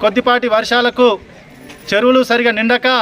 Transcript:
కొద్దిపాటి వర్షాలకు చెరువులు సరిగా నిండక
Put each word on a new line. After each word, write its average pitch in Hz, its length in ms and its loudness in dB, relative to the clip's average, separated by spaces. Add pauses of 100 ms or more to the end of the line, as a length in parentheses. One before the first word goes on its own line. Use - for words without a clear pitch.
కొద్దిపాటి 247 520 0
వర్షాలకు 240 520 0 (840)
చెరువులు 247 400 2
సరిగా 233 280 0
నిండక 240 300 -2 (140)